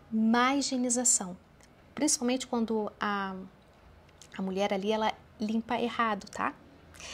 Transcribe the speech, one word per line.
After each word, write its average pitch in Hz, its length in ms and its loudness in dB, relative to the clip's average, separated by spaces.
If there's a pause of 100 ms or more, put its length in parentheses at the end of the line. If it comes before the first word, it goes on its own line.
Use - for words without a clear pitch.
(120)
má 233 420 4
higienização, 247 840 0 (580)
principalmente 254 520 0
quando 220 540 0
a, 196 340 -2 (1000)
a 196 60 -4
mulher 190 300 0
ali, 202 200 0
ela 214 200 2 (280)
limpa 226 400 -2
errado, 226 480 -2
tá? 226 260 -4 (600)